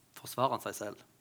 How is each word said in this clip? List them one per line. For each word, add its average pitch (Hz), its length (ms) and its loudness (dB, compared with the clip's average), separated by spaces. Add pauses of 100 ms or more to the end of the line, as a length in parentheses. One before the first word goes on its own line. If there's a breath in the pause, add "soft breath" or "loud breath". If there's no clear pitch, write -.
(180)
forsvarer 123 400 2
han - 60 -8
seg 101 160 -4
selv. 104 240 -6 (180)